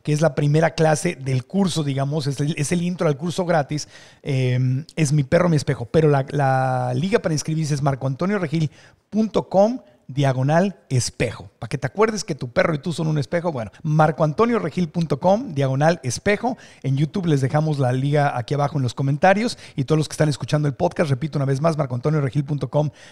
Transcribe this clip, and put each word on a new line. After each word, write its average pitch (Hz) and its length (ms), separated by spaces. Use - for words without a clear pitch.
que 147 120
es 151 80
la 156 140
primera 151 360
clase 156 440
del 131 300
curso, 185 380
digamos, 139 440
es 139 120
el, 147 180
es 147 140
el 175 100
intro 175 260
al 147 100
curso 175 280
gratis, 151 440
eh, 131 340
es 147 160
Mi 147 120
Perro, 175 260
Mi 160 80
Espejo. 127 280
Pero 156 220
la, 139 220
la 131 640
liga 196 240
para 170 140
inscribirse 156 400
es 139 80
marcoantonioregil 147 920
punto 214 400
com 220 300
diagonal 139 680
espejo. 120 680
Para 117 100
que 135 120
te - 80
acuerdes 214 360
que 160 120
tu 127 160
perro 170 240
y - 20
tú 160 160
son 160 140
un 156 100
espejo, 170 340
bueno, 113 200
marcoantonioregil 175 720
punto 156 300
com 202 340
diagonal 139 500
espejo. 202 540
En 135 120
YouTube 147 300
les 147 160
dejamos 151 380
la 127 120
liga 143 460
aquí 120 160
abajo 143 240
en 139 60
los 123 100
comentarios. 185 640
Y 143 80
todos 156 140
los 156 100
que - 60
están 151 160
escuchando 147 380
el 143 60
podcast, 175 360
repito 139 280
una 139 80
vez 135 140
más, 156 180
marcoantonioregil 139 680
punto 139 240
com 151 220